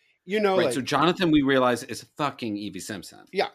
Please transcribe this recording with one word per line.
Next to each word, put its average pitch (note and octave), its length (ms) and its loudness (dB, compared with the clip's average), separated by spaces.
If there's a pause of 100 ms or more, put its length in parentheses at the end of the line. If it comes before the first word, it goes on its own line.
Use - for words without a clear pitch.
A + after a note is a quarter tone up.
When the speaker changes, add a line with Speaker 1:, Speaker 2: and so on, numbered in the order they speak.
(280)
Speaker 1:
You G#3 120 -2
know, G3 160 2
Speaker 2:
Right, F3 100 4
Speaker 1:
like B2 80 -2
Speaker 2:
so C#3 60 -2
Jonathan, E3 500 2
we D3+ 120 6
realize, B2+ 420 2
is A#2 200 -10 (120)
fucking B2+ 400 -4
Evie G2+ 240 -10
Simpson. F2+ 400 -12 (120)
Speaker 1:
Yeah, - 220 -2